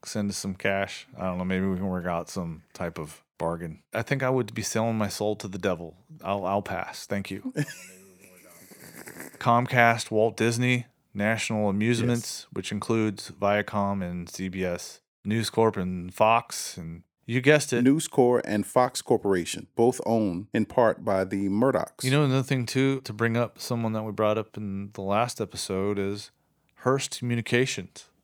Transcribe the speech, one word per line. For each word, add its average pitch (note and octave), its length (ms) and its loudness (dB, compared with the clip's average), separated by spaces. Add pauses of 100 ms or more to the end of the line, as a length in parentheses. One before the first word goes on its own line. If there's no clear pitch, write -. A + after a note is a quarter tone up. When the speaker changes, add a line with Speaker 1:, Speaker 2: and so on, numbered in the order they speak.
Speaker 1:
send G2+ 260 -4
us F#2+ 60 -6
some G2 180 -6
cash, G2 540 -2 (100)
I F2+ 60 -4
don't F2+ 140 -2
know, F#2 60 -2
maybe F#2 220 0
we F#2+ 80 0
can F#2+ 140 -4
work F2+ 180 -4
out E2+ 240 -4
some E2 320 -8 (120)
type E2+ 220 -6
of D#2 280 -12 (140)
bargain. E2 440 -6 (100)
I A2+ 100 -2
think C3+ 200 -2
I C3 80 0
would B2 240 0
be A2+ 80 -4
selling A2+ 340 0
my G#2+ 120 0
soul G#2+ 260 -2
to G#2 140 -10
the F#2+ 100 -8
devil. E2+ 380 -2 (260)
I'll, G2 240 -2
I'll G2 160 0
pass. - 440 -8
Thank G2+ 220 -4
you. G2 280 -8
<laughs> - 1800 -12
Comcast, A#2+ 760 4
Walt A2 240 2
Disney, B2 500 2 (300)
National G#2+ 520 0
Amusements, A#2 720 0
Speaker 2:
Yes. - 120 -18
Speaker 1:
which - 200 -6
includes G#2+ 580 0 (100)
Viacom G2+ 600 0
and F2 260 -6
C F#2+ 200 -6
B F#2 160 -4
S, F2 360 -6 (240)
News G#2+ 240 0
Corp A2 280 4
and F2+ 360 -4
Fox, - 640 2
and E2 280 -12 (200)
you A#2+ 160 0
guessed D3 320 6
it. A#2+ 100 2
Speaker 2:
News C#3 260 4
Corp B2 380 4
and G#2 200 0
Fox - 340 2
Corporation, G2 760 0
both A#2+ 280 4
owned G#2 480 0
in A2 140 2
part - 380 2
by F#2+ 180 2
the G2 260 -2
Murdochs. A#2 540 0
Speaker 1:
You C3 80 0
know, D3 140 4
another C3 180 2
thing, C3 240 -2
too, C3+ 360 0
to - 100 -10
bring A2+ 240 0
up A#2+ 240 -2
someone A#2 320 -2
that A2 100 -4
we A2 80 -8
brought G#2+ 280 2
up - 180 -8
in G2 380 -8
the G2+ 80 -8
last G#2+ 380 0
episode G2 600 -2
is G2+ 320 -4 (460)
Hearst C3+ 420 0
Communications A#2+ 840 -2 (180)